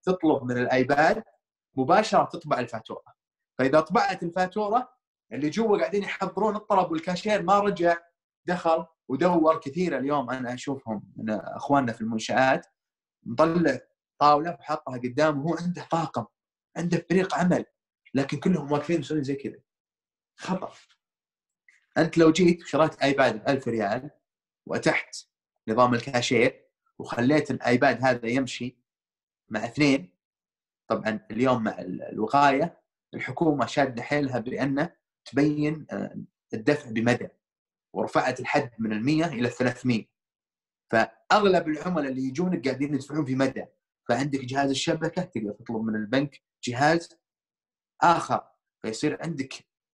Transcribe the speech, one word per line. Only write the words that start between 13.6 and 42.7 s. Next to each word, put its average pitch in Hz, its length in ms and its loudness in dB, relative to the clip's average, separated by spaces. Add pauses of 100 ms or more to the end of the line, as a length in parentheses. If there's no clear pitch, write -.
طاولة 147 400 4
وحاطها 147 380 -8
قدامه، 147 440 0
هو 165 120 -2
عنده 170 280 -6
طاقم، 156 440 -4 (500)
عنده 170 340 -2
فريق 180 240 2
عمل، 151 300 2 (500)
لكن 135 240 -2
كلهم 151 340 0
واقفين 151 280 0
مسوين 151 220 -4
زي 135 120 -4
كذا. - 260 -10 (760)
خطأ. - 360 -6 (1300)
أنت 165 200 2
لو 160 140 8
جيت 170 300 4
وشريت 151 400 0
آيباد 135 420 2
بألف 135 240 -2
ريال 117 420 -4 (560)
وأتحت - 500 -2 (520)
نظام 123 260 4
الكاشير 120 760 0 (300)
وخليت 143 520 0
الآيباد 123 540 2
هذا 120 220 2
يمشي 123 520 -4 (720)
مع 110 140 -6
اثنين، 139 540 0 (720)
طبعا 107 400 -4
اليوم 117 340 2
مع 104 140 -4
ال-، - 240 -10
الوقاية 143 800 0 (320)
الحكومة 139 520 0
شادة 131 360 0
حيلها 135 360 -2
بأنه 135 540 -2 (320)
تبين، 147 680 0
آه، 98 260 -8 (380)
الدفع 123 360 0
بمدى، 113 380 0 (640)
ورفعت 131 480 -2
الحد 123 380 -2
من 110 140 -2
المية 147 340 0
إلى 120 220 -2
الثلاثمية. 120 560 -2 (880)
فأغلب 180 760 2
العملاء 151 420 -2
اللي 131 120 -4
يجونك 165 460 -2
قاعدين 143 260 -2